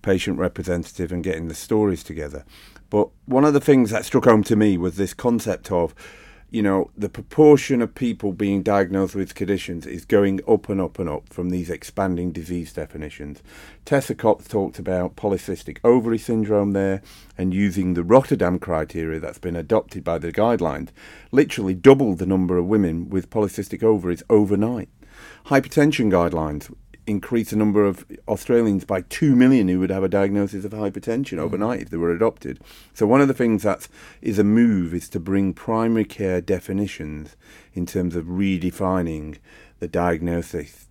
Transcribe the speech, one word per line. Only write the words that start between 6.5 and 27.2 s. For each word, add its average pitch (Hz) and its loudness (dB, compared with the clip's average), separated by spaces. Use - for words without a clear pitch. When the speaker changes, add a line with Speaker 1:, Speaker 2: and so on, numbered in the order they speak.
Speaker 1:
know, 98 0
the 104 -6
proportion 143 4
of 113 -6
people 104 -4
being 98 -2
diagnosed 98 0
with 95 -8
conditions 90 -6
is - -12
going 98 2
up 107 2
and 98 -2
up 90 -6
and 87 -4
up - -8
from 90 -6
these 90 -4
expanding 90 -4
disease 85 -8
definitions. 76 -12
Tessa 135 -2
Cox - -2
talked 98 -4
about 90 -4
polycystic 92 -6
ovary 117 4
syndrome 107 0
there, 98 0
and 92 -2
using 92 0
the 85 -2
Rotterdam 95 4
criteria 80 -6
that's 78 -12
been 85 -8
adopted 85 -4
by 85 -2
the 82 -6
guidelines, 87 -2
literally 110 0
doubled 120 6
the 90 -4
number 92 0
of 87 0
women 92 0
with 95 -4
polycystic 104 -4
ovaries 107 2
overnight. 104 2
Hypertension 139 2
guidelines 82 0
increase 107 -4